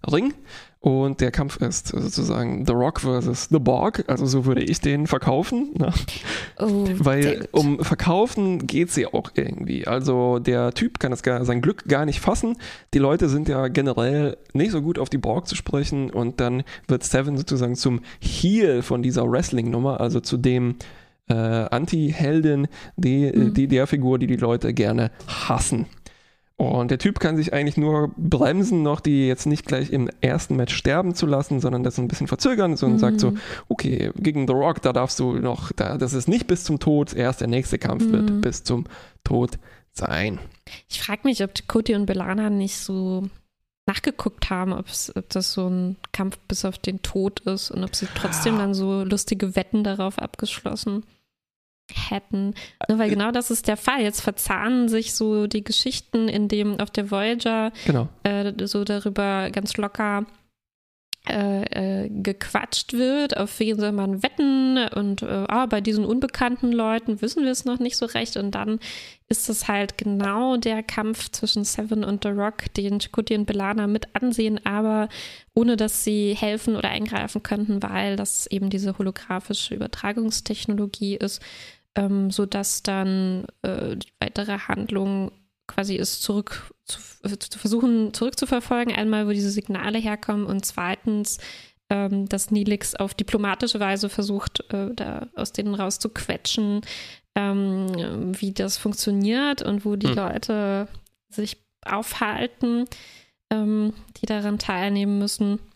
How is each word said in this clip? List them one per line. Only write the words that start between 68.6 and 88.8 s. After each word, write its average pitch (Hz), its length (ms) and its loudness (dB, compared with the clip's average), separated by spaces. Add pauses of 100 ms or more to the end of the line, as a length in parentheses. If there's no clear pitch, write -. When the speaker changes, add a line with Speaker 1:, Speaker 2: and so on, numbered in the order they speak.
Speaker 2:
ist - 220 0
es - 180 -4
halt 202 300 -2
genau 208 580 0
der 220 260 0
Kampf 220 480 -4
zwischen 208 340 0
Seven 214 400 -2
und 202 180 -2
The 208 80 0
Rock, 202 440 -2
den 202 260 0
Chakotay - 360 -2
und 208 100 0
Belana 202 400 0
mit 208 200 0 (100)
ansehen, 226 480 0
aber 214 460 0 (440)
ohne 233 220 6
dass 214 280 0
sie 208 300 2
helfen 214 400 0
oder - 140 -2
eingreifen 208 540 -4
könnten, 208 400 -2
weil 196 340 -2
das - 300 -4
eben 196 240 -2
diese 196 260 -2
holographische 190 800 -4
Übertragungstechnologie 208 1400 -4
ist, - 260 -6 (540)
ähm, 196 340 2
sodass 196 520 -2
dann, 190 600 0 (160)
äh, - 360 -4
die - 120 -12 (120)
weitere 208 380 -4
Handlung 196 760 -2 (340)
quasi 196 280 -4
ist, - 280 -2
zurück - 500 -4 (120)
zu, - 140 -10 (240)
äh, 202 160 -6
zu - 200 -12
versuchen, 226 540 2
zurückzuverfolgen. 240 800 -2